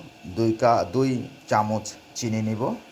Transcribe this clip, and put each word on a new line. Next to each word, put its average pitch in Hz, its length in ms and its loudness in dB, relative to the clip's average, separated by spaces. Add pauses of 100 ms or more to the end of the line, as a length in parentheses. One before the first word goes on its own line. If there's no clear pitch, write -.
(260)
দুই 110 260 2
কা-, 113 400 4
দুই 127 360 0 (200)
চামচ 107 440 0 (220)
চিনি 110 280 -2
নিব। 110 320 -2 (180)